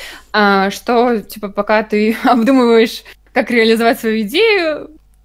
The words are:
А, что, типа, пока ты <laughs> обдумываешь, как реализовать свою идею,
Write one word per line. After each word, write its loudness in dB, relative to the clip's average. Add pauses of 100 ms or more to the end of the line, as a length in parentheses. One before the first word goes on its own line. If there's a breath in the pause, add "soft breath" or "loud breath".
(320 loud breath)
А, 2
что, -2
типа, -12
пока -2
ты -2
<laughs> -4
обдумываешь, 2 (300 loud breath)
как -2
реализовать 2
свою -2
идею, -2 (340)